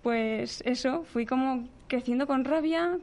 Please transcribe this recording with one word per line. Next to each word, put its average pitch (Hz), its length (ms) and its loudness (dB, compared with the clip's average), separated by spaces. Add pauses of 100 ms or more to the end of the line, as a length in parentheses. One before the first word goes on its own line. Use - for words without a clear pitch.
Pues 226 640 0
eso, 262 380 0
fui 233 220 -2
como 262 420 0 (200)
creciendo 247 380 0
con 269 180 2
rabia, 320 580 2